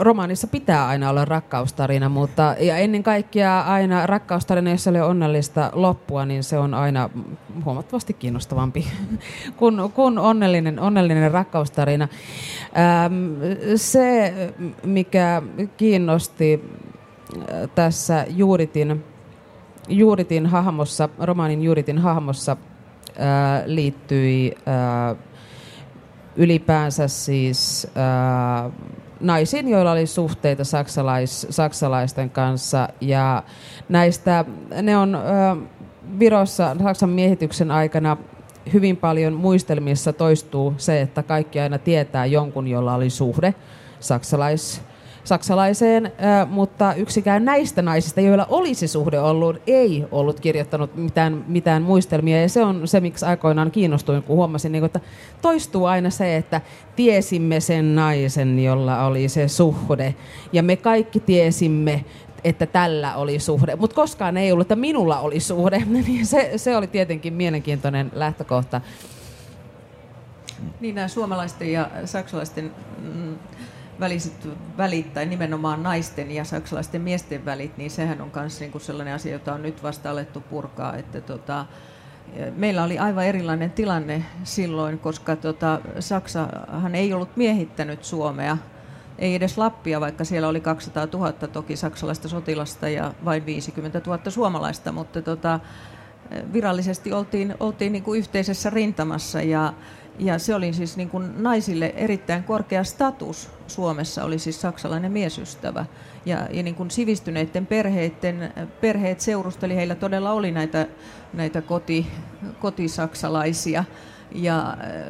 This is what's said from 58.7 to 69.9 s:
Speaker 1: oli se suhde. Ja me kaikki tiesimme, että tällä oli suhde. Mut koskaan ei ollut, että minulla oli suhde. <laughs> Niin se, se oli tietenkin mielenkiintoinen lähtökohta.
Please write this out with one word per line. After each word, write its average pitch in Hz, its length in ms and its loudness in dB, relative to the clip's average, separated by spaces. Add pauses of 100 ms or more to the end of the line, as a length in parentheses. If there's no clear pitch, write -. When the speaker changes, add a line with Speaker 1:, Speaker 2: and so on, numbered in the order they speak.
Speaker 1:
oli 135 220 2
se 143 200 2
suhde. 147 640 2 (380)
Ja 170 100 4
me 180 140 4
kaikki 220 440 2
tiesimme, 160 840 4 (400)
että 165 220 2
tällä 156 500 0
oli 143 220 -2
suhde. 143 380 2
Mut 214 160 0
koskaan 196 440 0
ei 190 160 2
ollut, 175 120 4
että 208 120 0
minulla 226 440 0
oli 151 200 -2
suhde. 190 460 2
<laughs> - 0 -
Niin 240 400 0
se, 262 300 2
se 240 200 0
oli 202 100 0
tietenkin 170 480 -2
mielenkiintoinen 143 800 -2
lähtökohta. 131 640 -2 (2000)